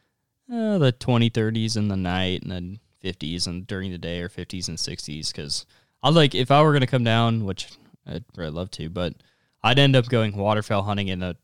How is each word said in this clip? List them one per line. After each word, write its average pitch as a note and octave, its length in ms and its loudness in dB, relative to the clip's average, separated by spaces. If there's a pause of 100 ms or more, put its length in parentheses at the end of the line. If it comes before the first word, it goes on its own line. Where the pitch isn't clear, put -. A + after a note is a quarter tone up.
(520)
uh, A3 280 0
the C3+ 120 6
twenty, A#2 380 2
thirties A2 480 0
in G#2 100 0
the G2 80 0
night, F#2 460 -2
and F#2+ 100 -10
then F#2 280 -10 (200)
fifties F2 480 -6
and F2+ 200 -10
during F#2+ 240 -6
the F2+ 60 -10
day, F2 240 -6
or F2+ 80 -8
fifties F2+ 380 -10
and E2 120 -10
sixties. - 520 -8
'Cause - 340 -8 (380)
I C3 60 4
like, D#3 260 6
if B2 160 0
I D3 120 8
were D#3 100 6
gonna C3 140 4
come B2 160 0
down, A2+ 420 2
which F#2+ 240 -6 (380)
I'd - 180 -10 (100)
really D#2+ 160 -8
love F2 200 -8
to, D#2+ 180 -10
but F2 240 -4 (500)
I'd B2 160 4
end C#3 160 6
up A#2+ 140 4
going A2 260 2
waterfowl G2+ 480 0
hunting G2+ 260 -2
in F#2 100 -4
the, F2+ 240 -6